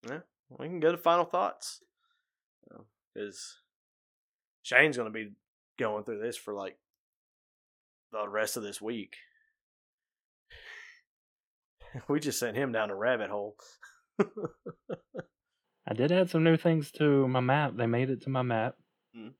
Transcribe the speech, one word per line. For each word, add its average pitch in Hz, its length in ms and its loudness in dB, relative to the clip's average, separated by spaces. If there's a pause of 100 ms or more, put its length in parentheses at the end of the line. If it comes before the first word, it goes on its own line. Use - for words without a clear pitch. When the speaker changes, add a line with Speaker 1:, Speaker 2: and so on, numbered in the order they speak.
Speaker 1:
Yeah, 143 120 -8 (300)
we 135 180 -12
can 175 120 -6
go 156 120 4
to 175 60 -2
final 170 280 4
thoughts. - 540 -4 (880)
You - 80 -20
know, 110 80 -20 (300)
'cause 104 420 -12 (1040)
Shane's 135 340 4
gonna 113 140 -4
be 107 220 -8 (460)
going 107 260 -2
through 110 160 -6
this 117 160 -6
for, - 180 -8
like, 98 220 -8 (1300)
the 107 160 -4
rest 107 300 -2
of 113 60 -6
this 101 180 -10
week. 107 340 -8 (1400)
<laughs> - 1600 -20
We 143 100 2
just 147 200 -4
sent 113 180 -2
him 135 140 0
down 110 200 0
a 98 40 -4
rabbit 110 340 0
hole. 104 260 -6 (340)
<laughs> - 300 -20 (1700)
Speaker 2:
I 104 80 -4
did 131 160 2
add 180 180 4
some 160 140 2
new 165 140 6
things 160 360 2
to 139 340 4
my 131 120 2
map. 135 360 2
They 117 120 0
made 123 220 2
it 131 140 -2
to 135 60 -6
my 131 120 0
map. 117 340 0 (420)
Speaker 1:
Mm. 113 220 -14